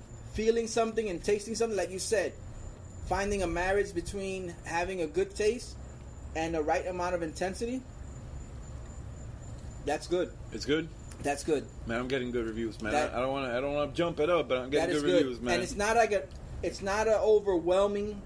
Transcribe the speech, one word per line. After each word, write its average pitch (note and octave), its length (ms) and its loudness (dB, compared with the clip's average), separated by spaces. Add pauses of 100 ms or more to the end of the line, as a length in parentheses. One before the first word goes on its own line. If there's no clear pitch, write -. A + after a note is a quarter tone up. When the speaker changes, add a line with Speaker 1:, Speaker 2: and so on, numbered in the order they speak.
(320)
Speaker 1:
feeling A3+ 340 4
something A3 420 0
and E3+ 140 -4
tasting G#3 320 0
something, A3 220 0
like F3+ 140 0
you F#3 100 -6
said, F3 320 0 (760)
finding G3 380 0
a - 20 2
marriage F3+ 480 2
between F#3 580 -4 (120)
having F3+ 380 -2
a D#3+ 40 2
good F#3 300 0
taste G#3+ 400 2 (580)
and E3 200 0
the D#3 80 2
right D#3+ 260 2
amount F3+ 260 -2
of E3+ 80 -2
intensity, G3 600 -2 (2000)
that's D3 240 -2
good. F3 240 2 (200)
Speaker 2:
It's A2 120 -6
good? D#3+ 240 2 (340)
Speaker 1:
That's C#3+ 220 0
good. C#3 200 2 (220)
Speaker 2:
Man, A2+ 140 0
I'm B2+ 80 -4
getting B2+ 220 0
good A#2+ 160 0
reviews, A2 360 -4
man. G#2+ 100 -2
Speaker 1:
That D3 220 2
Speaker 2:
I, A2+ 40 -2
I - 20 2
don't C3 120 2
wanna, C3 240 -2
I B2+ 40 2
don't C#3+ 140 0
wanna D3 180 0
jump E3+ 280 0
it D3+ 100 4
up, D#3 180 4
but B2+ 100 4
I'm B2+ 120 -4
getting D3 200 4
Speaker 1:
That E3 60 2
is D3 60 0
Speaker 2:
good E3+ 80 4
Speaker 1:
good. F3 120 8
Speaker 2:
reviews, B2 180 -2
man. A#2+ 140 2
Speaker 1:
And E3+ 80 2
it's F3+ 140 -4
not G#3+ 200 2
like A3 160 6
a, F#3+ 100 4 (400)
it's F3 200 -4
not G#3 260 2
an A3 60 6
overwhelming G3+ 1120 4